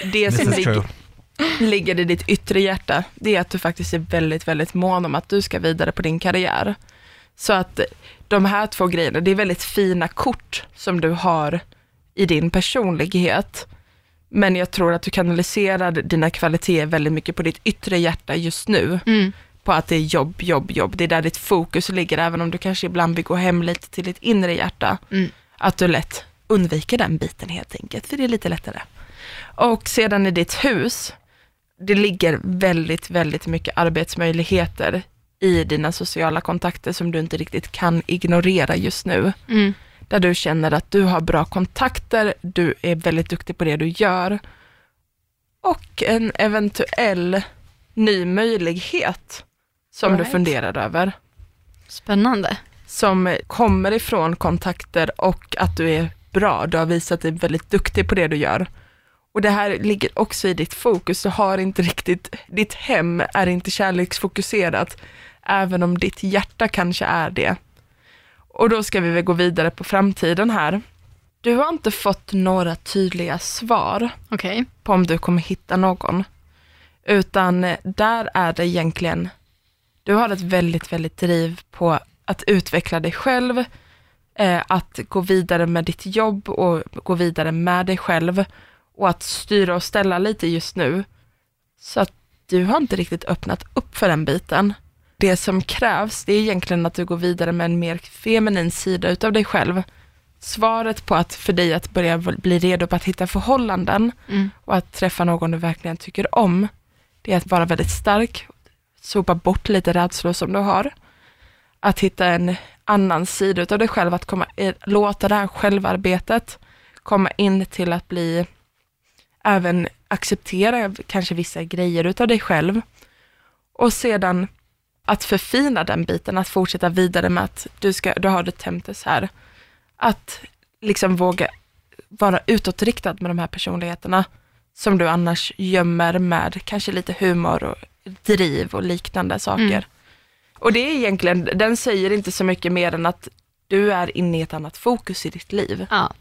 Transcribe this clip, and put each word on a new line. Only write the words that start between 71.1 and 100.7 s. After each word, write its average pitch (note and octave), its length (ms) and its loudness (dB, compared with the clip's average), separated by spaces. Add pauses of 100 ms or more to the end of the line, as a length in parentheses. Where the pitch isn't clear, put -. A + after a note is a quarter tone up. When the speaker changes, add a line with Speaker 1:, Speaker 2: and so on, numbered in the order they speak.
Speaker 1:
Du A#3+ 140 2
har C#4+ 140 2
inte D#4 220 -2
fått - 420 -2
några F#3 420 2
tydliga F3 640 -2
svar A3+ 720 -2 (200)
Speaker 3:
Okej. G#3+ 360 -4 (180)
Speaker 1:
på G#3 100 0
om F#3 140 6
du E3 100 0
kommer F3 240 0
hitta - 360 -4
någon. F#3 460 0 (800)
Utan, F#3 580 2
eh, F3 200 0
där G#3+ 500 0
är E3+ 200 2
det F3 140 -2
egentligen, E3+ 640 -2 (720)
du G3 100 0
har A3+ 160 4
ett F#3+ 120 -4
väldigt, F3 520 0
väldigt D#3+ 240 -6
driv E3+ 420 0 (120)
på E3 280 0 (260)
att - 220 -4
utveckla F3 520 0
dig E3 120 -2
själv, B3 520 0 (720)
eh, F3+ 320 2
att - 400 -2
gå F#3+ 140 -2
vidare F3+ 460 2
med E3+ 180 0
ditt E3+ 200 -6 (100)
jobb G#3+ 340 0
och F3 340 0 (200)
gå F3+ 120 -2
vidare E3 360 0
med F3 340 0
dig F#3 120 0
själv F3+ 460 0 (540)
och F#3+ 120 2
att E3+ 140 -2
styra F#3+ 520 0
och F3 80 -2
ställa F#3+ 340 0
lite G#3 300 -2
just E3 280 -4
nu. F3 280 0 (760)
Så - 200 -4
att G3 120 0 (340)
du F3+ 200 0
har A#3 120 2
inte C4 180 0
riktigt F3 300 -4
öppnat - 380 -4 (100)
upp - 240 -6
för G3+ 120 2
den D#3 160 2
biten. F3+ 480 0 (440)
Det F#3 200 4
som F#3+ 240 -2
krävs, G#3+ 640 -2
det G3 80 2
är G#3 80 4
egentligen F3+ 440 -2
att E3+ 80 -4
du F3 120 -4
går F3 120 -4
vidare F3 340 -2
med E3+ 140 -2
en E3+ 140 0
mer E3+ 180 -2
feminin G#3 760 0
sida F3+ 380 -2
utav F#3+ 240 0
dig G#3+ 120 2
själv. F3+ 380 0 (560)
Svaret A3+ 640 -2